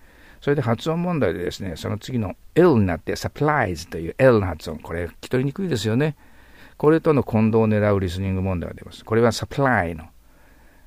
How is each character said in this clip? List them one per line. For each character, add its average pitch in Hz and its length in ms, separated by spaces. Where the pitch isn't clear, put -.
そ - 100
れ 143 60
で 143 60
発 117 280
音 165 120
問 175 160
題 92 160
で 90 60
で 87 100
す - 120
ね、 92 140
そ - 120
の 104 100
次 127 200
の 101 180
L 165 200
に 107 120
な 82 100
っ - 40
て 92 160
サ - 140
プ - 140
ラ 147 220
イ 90 100
ズ - 120
と 87 100
い 82 120
う - 80
L 123 220
の 95 60
発 82 240
音、 76 80
こ - 140
れ 85 120
聞 82 180
き - 60
取 127 140
り 139 40
に 139 60
く 196 120
い 185 40
で 147 80
す 104 100
よ 110 100
ね。 151 200
こ 147 140
れ 160 100
と 160 120
の 127 100
混 110 280
同 110 120
を 110 60
狙 104 240
う 98 80
リ 95 100
ス 92 100
ニ 95 100
ン 95 60
グ 92 60
問 92 180
題 80 100
が - 40
出 - 100
ま - 80
す。 - 120
こ 110 100
れ 113 60
は 117 120
サ - 140
プ - 160
ラ 113 240
イ 85 80
の、 80 140